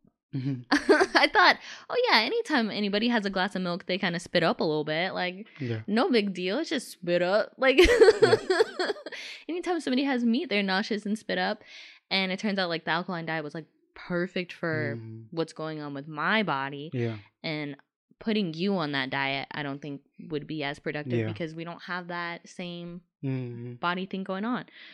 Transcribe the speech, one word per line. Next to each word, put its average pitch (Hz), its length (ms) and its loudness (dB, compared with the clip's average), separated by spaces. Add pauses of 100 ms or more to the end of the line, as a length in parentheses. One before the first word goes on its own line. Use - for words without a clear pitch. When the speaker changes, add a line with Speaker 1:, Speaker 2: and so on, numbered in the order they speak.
(340)
Speaker 1:
Mm-hmm. 131 320 -4
Speaker 2:
<laughs> - 40 -2
I 285 560 4
thought, 330 320 6 (320)
"Oh, 494 180 0
yeah, 285 120 6
anytime 277 500 0
anybody 208 380 0
has 233 180 0
a 196 40 -4
glass 190 260 -2
of 185 60 -2
milk, 175 240 -4
they 180 120 -2
kinda 170 220 -2
spit - 240 2
up 165 160 2
a 226 40 0
little 151 200 2
bit. 156 280 0
Like, 180 360 -4 (100)
Speaker 1:
Yeah. 117 300 -4
Speaker 2:
no 233 200 2
big 208 260 2
deal. 180 260 -2
It's 330 100 -4
just 285 180 -4
spit 175 320 0
up." 185 380 2
Like, 262 200 4
Speaker 1:
Yeah. 440 580 8
Speaker 2:
<laughs> - 1120 -2
anytime 339 320 -2
somebody 269 240 0
has 262 200 0
meat, 233 240 2
they're 202 140 2
nauseous 202 440 0
and 208 120 -2
spit - 200 -4
up. 196 240 -2 (480)
And 190 220 0
it 180 60 -4
turns 202 200 -2
out, 185 100 0
like, 165 160 -4
the 175 80 -2
alkaline 170 340 -2
diet 160 180 -4
was, 147 100 -10
like, 165 120 -10 (280)
perfect 175 580 -4
for 156 440 -2
Speaker 1:
Mm-hmm. 113 340 -12
Speaker 2:
what's 160 220 -4
going 156 280 -8
on 147 140 -8
with 139 140 -10
my 165 340 2
body. 143 500 -4
Speaker 1:
Yeah. 117 240 -2 (260)
Speaker 2:
And 151 340 -6 (420)
putting 208 360 -2
you 190 220 0
on 151 160 -2
that 131 180 -2
diet, 139 400 -2
I - 120 -6
don't 143 200 -6
think 143 200 -10 (260)
would 151 180 -6
be 156 180 -6
as 143 140 -6
productive 147 400 -4
Speaker 1:
Yeah. 110 80 0
Speaker 2:
because 156 280 -6
we 165 100 -10
don't 170 180 -12
have 180 260 -8
that 175 400 -8
same 175 540 -10 (220)
Speaker 1:
Mm-hmm. 123 500 -6
Speaker 2:
body 175 320 -4
thing 190 180 -6
going 190 220 -6
on. 233 180 -4 (300)